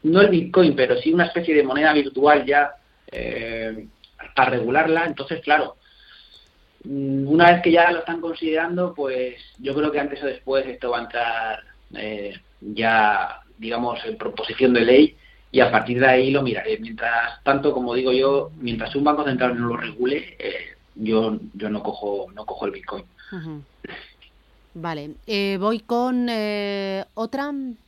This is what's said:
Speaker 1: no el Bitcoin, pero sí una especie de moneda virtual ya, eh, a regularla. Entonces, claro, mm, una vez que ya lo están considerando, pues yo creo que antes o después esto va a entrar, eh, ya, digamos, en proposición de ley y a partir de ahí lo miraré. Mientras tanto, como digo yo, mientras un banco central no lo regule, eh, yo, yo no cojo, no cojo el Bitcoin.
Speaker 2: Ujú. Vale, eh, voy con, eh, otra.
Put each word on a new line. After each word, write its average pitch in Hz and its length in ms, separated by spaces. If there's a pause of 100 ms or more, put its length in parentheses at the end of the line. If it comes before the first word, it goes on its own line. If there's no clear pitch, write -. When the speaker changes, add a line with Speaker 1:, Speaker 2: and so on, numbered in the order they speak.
Speaker 1:
no 170 180
el 202 80
Bitcoin, 170 440
pero 127 220
sí 151 180
una 175 120
especie 170 280
de 147 100
moneda 139 280
virtual 143 540
ya, 143 300 (360)
eh, 113 760 (480)
a 131 100
regularla. 143 600
Entonces, 160 360
claro, 143 340 (1080)
mm, 139 420
una 170 240
vez 175 100
que 175 100
ya 170 200
lo 170 80
están 170 220
considerando, 170 720
pues 127 420 (240)
yo 135 160
creo 151 160
que 147 80
antes 143 240
o 143 40
después 135 380
esto 123 260
va 117 80
a 120 40
entrar, 117 560 (380)
eh, 104 420 (220)
ya, 107 800 (160)
digamos, 117 480
en 110 120
proposición - 560
de 120 80
ley 127 360 (340)
y 135 80
a 120 100
partir 117 300
de 131 80
ahí 131 240
lo 131 100
miraré. 110 360
Mientras 117 680
tanto, 139 300
como 123 220
digo 127 180
yo, 135 380 (100)
mientras 113 340
un 139 80
banco 147 220
central 123 340
no 120 80
lo 117 100
regule, 120 640
eh, - 360 (200)
yo, 110 420 (160)
yo 107 160
no 104 140
cojo, 101 500
no 107 120
cojo - 220
el 98 40
Bitcoin. - 320 (300)
Speaker 2:
Ujú. 160 280 (1120)
Vale, 160 420 (120)
eh, 196 320
voy 214 220
con, 247 480
eh, 202 760 (120)
otra. 269 360 (360)